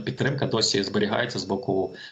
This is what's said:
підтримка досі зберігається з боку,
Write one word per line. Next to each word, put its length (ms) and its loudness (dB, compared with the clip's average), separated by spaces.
підтримка 420 0
досі 360 2
зберігається 560 0
з 40 -4
боку, 520 0